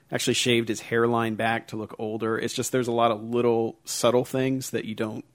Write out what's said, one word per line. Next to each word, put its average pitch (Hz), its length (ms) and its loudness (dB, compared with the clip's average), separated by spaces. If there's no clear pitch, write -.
actually - 240 0
shaved 117 340 4
his 107 120 -4
hairline 117 560 2
back 113 320 -2
to - 80 -10
look 107 200 -8
older. 113 400 -4
It's - 180 -4
just, - 180 -4
there's 127 160 0
a 120 40 -2
lot 117 200 4
of 104 100 -4
little 113 640 0
subtle 123 400 2
things 131 460 -2
that 113 140 -4
you 107 120 -8
don't 113 280 -6